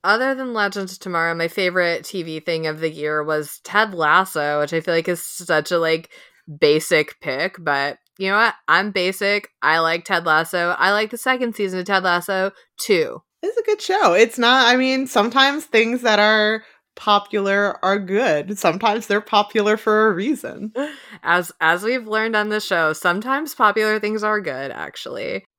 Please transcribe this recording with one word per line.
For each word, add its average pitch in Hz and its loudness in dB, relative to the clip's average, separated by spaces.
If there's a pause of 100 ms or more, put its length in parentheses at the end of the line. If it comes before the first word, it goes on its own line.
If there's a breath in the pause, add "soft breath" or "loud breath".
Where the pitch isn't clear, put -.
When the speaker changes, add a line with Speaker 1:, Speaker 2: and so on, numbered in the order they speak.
Speaker 1:
Other 247 2
than 254 -8
Legends 196 -4
of 185 -16
Tomorrow, 170 -2
my 165 -2
favorite 175 0
T 185 -8
V 160 -8
thing 160 -4
of 156 -6
the 160 -2
year 151 -4
was 151 -4
Ted 208 0
Lasso, 156 2
which 147 -2
I 160 0
feel 165 -2
like 165 0
is 175 -4
such 160 -2
a, 175 2
like, 160 0 (480 soft breath)
basic 156 2
pick, 151 -4
but 143 -2 (200)
you 190 -4
know 202 2
what? 220 2 (120)
I'm 190 2
basic. 196 0 (120)
I 156 4
like 165 0
Ted 175 -2
Lasso. 170 2
I 185 4
like 214 0
the 240 -10
second 254 -2
season 185 -4
of 180 -6
Ted 190 0
Lasso 185 -2 (280 soft breath)
too. 165 -2 (200)
Speaker 2:
It's 403 -4
a 440 -2
good 415 -2
show. 339 2
It's 226 4
not, 240 4
I 247 4
mean, 262 0
sometimes 269 2
things 233 0
that 214 2
are 214 2 (320 soft breath)
popular 202 0
are 196 2
good. 190 -2
Sometimes 214 0
they're 208 2
popular 208 2
for 214 2
a 202 2
reason. 214 -6 (500 loud breath)
Speaker 1:
As, 175 0
as 170 2
we've 240 -2
learned 220 -2
on 208 0
the 214 -2
show, 165 0
sometimes 247 -2
popular 214 2
things 214 -4
are 214 0
good, 135 -8
actually. - -8 (140)